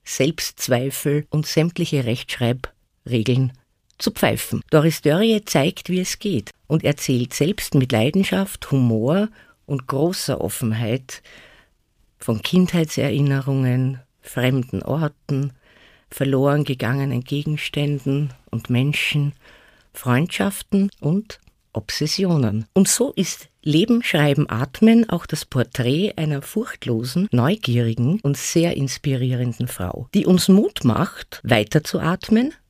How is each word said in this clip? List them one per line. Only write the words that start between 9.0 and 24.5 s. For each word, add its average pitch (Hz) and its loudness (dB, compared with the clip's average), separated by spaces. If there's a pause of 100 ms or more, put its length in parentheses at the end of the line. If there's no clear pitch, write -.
und 135 -6
großer 139 -2
Offenheit 113 -4 (960)
von 110 -4
Kindheitserinnerungen, 135 0 (200)
fremden 127 -2
Orten, 143 -4 (560)
verloren 139 2
gegangenen 131 -2
Gegenständen 147 -2 (160)
und - -8
Menschen, 143 0 (600)
Freundschaften 196 -2 (100)
und 190 -4 (320)
Obsessionen. 139 0
Und 190 6
so - 0
ist - -6 (160)
Leben, 208 2
Schreiben, 147 2